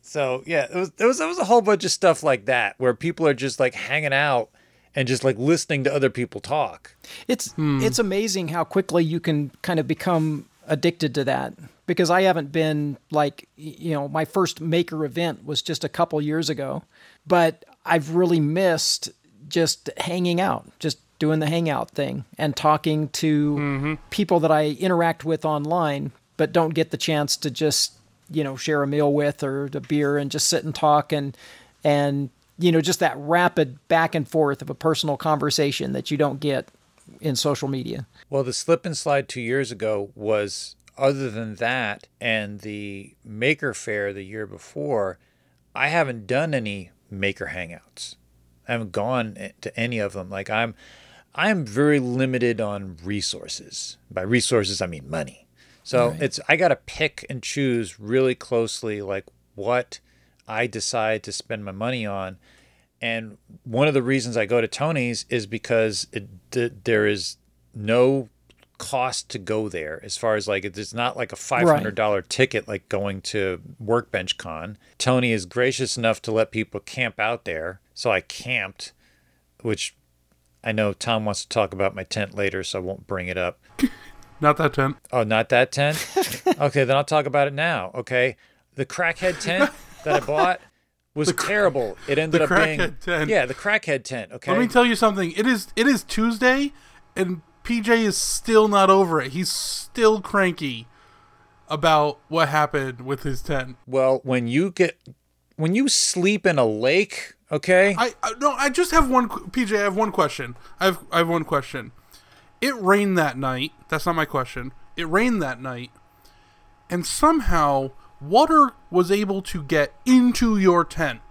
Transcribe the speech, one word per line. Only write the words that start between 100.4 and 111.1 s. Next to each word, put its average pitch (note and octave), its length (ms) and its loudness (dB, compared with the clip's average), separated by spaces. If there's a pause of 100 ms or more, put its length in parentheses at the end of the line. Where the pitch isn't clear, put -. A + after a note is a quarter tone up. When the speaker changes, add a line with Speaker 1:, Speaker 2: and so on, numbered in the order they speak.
Speaker 3:
about D3+ 600 2
what D#3+ 220 2
happened C#3 520 0
with C3 220 -6
his C3+ 180 -4
tent. C3 360 -4 (100)
Speaker 1:
Well, C3 360 4
when B2+ 240 0
you D#3+ 240 2
get, - 280 0 (560)
when D#3+ 200 0
you C4+ 120 2
sleep G3 580 0
in D#3+ 140 4
a A#2+ 60 6
lake, B2+ 680 0 (180)
okay? F#3 460 4
Speaker 3:
I, A#3+ 240 0
I, A3 180 -4
no, C#4+ 120 2
I C4+ 180 0
just F4 220 0
have D#4 180 4
one B3 200 4
qu-, - 200 -12
P B3 160 0
J, G#3 140 0
I G3+ 40 0
have G3 120 0
one G#3+ 160 0
question. C#3+ 440 -2 (240)
I F3+ 60 0
have, F#3 140 2 (120)